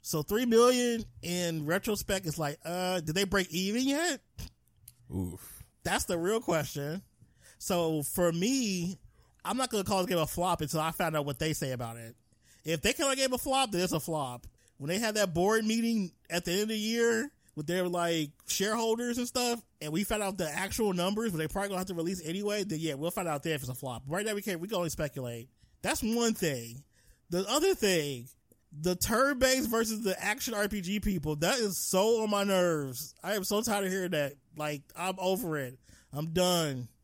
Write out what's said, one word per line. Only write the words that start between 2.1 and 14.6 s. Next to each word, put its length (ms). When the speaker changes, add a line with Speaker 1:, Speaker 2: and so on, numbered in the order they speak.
Speaker 1:
is 120
like, 280
uh, 340
did 140
they 100
break 260
even 380
yet? 320
Speaker 2:
Oof. 520
Speaker 1:
That's 220
the 140
real 220
question. 640
So 440
for 280
me, 680
I'm 100
not 140
gonna 120
call 220
this 100
game 40
a 80
flop 340
until 200
I 120
found 240
out 80
what 160
they 140
say 180
about 240
it. 180
If 180
they 100
call 180
a 60
game 160
a 60
flop, 340
then 80
it's 140
a 40
flop, 480